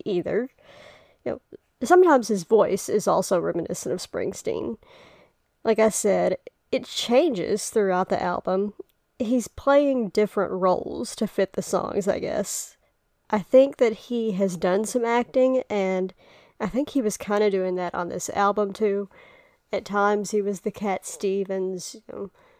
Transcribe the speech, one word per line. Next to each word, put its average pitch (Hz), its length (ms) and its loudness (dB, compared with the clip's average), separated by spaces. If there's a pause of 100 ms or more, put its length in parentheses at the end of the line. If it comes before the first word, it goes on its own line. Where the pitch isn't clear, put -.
either. 202 440 -2 (760)
You - 60 -4
know, - 100 -8 (420)
sometimes 320 440 6
his 196 160 -2
voice 196 460 2
is - 180 0
also 175 320 2
reminiscent 170 540 -4
of 180 60 -4
Springsteen. - 760 -6 (880)
Like 220 160 2
I 220 100 6
said, 185 480 0 (340)
it 262 140 0
changes 240 840 0
throughout 190 400 0
the - 120 0
album. 190 520 -2 (440)
He's 233 300 0
playing 277 640 2
different 208 420 0
roles - 680 -2
to 214 100 -2
fit - 260 -2
the 196 80 -4
songs, - 460 -2
I - 120 0
guess. - 580 -6 (520)
I 214 100 0
think 269 380 6
that 226 160 2
he 226 400 -4
has 185 240 0
done 190 280 0
some 233 200 -2
acting, 254 640 2
and 190 440 -2 (460)
I 208 80 -4
think 240 220 -2
he 269 120 0
was 214 160 -2
kinda 208 320 0
doing 185 260 0
that 180 200 -6
on 175 140 -6
this - 200 -8
album, 202 440 0
too. 202 360 -2 (640)
At - 140 -6
times, 202 460 0
he 208 100 0
was 196 200 -4
the 208 100 -4
Cat 196 340 -6
Stevens, 190 880 -4
you 214 60 -20 (100)
know, 202 200 -12 (280)